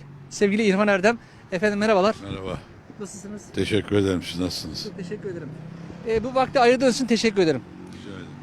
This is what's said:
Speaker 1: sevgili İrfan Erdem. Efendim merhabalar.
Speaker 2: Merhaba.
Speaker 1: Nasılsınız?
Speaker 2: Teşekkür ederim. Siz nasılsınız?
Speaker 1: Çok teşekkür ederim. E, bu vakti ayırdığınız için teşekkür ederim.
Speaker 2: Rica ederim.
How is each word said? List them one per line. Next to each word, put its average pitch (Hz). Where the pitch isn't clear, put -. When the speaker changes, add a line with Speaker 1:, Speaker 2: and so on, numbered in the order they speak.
Speaker 1:
sevgili 208
İrfan 202
Erdem. 202
Efendim 202
merhabalar. 214
Speaker 2:
Merhaba. 95
Speaker 1:
Nasılsınız? 208
Speaker 2:
Teşekkür 98
ederim. 95
Siz 85
nasılsınız? 87
Speaker 1:
Çok 196
teşekkür 202
ederim. 160
E, 220
bu 254
vakti 262
ayırdığınız 247
için 254
teşekkür 208
ederim. 139
Speaker 2:
Rica -
ederim. 92